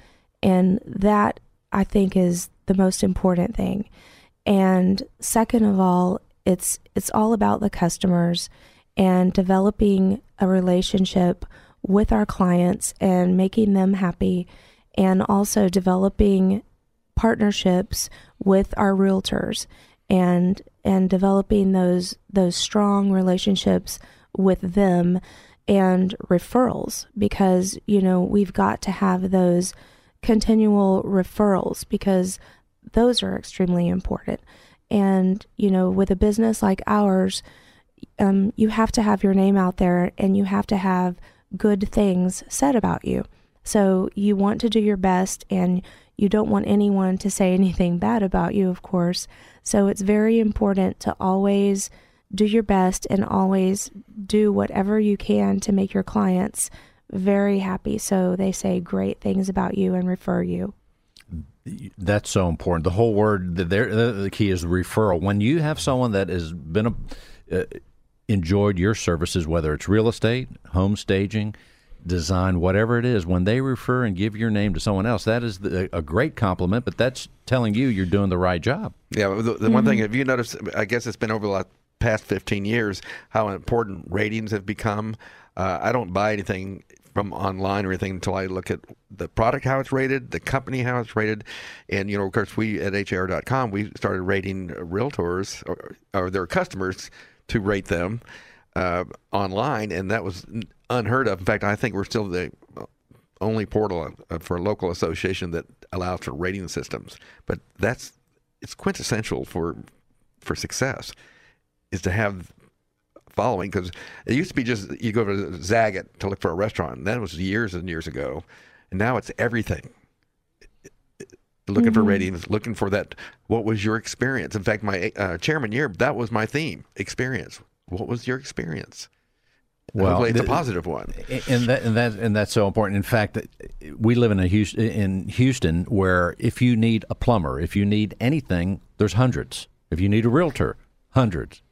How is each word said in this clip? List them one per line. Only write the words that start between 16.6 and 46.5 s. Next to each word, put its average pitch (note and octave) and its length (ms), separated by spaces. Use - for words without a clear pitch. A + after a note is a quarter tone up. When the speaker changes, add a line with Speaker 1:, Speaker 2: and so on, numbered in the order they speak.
Speaker 1:
partnerships G3+ 960
with F#3+ 380
our G3 160
realtors F#3+ 720
and, F3+ 520
and F#3+ 240
developing G3 640
those, F3+ 440
those F#3 260
strong G3+ 560
relationships F#3 840
with F#3+ 240
them F3+ 600
and F#3 460
referrals, - 840
because, F#3+ 720
you G3+ 160
know, F#3 200
we've F#3 300
got G3 300
to - 80
have F#3 400
those F3+ 420
continual G#3 840
referrals G3 840
because F#3+ 500
those A#3 300
are F#3+ 160
extremely F3 500
important. - 520
And, F#3+ 560
you G3+ 140
know, F#3 180
with F#3+ 220
a F#3+ 60
business G#3+ 460
like G3 240
ours, F#3+ 560
um, G3 380
you A3 120
have A3 240
to A#3 100
have G#3 200
your G3 120
name G3 220
out F#3 220
there F3+ 400
and G3 180
you G3+ 80
have G3 220
to G#3 100
have F#3 400
good G#3 340
things F#3 580
said C4+ 260
about F#3 300
you. B1+ 200
So F#3+ 520
you G3+ 220
want G3+ 260
to A#3 80
do A3 100
your G#3 160
best, F#3 540
and F3+ 320
you G3+ 120
don't G#3+ 200
want G3+ 200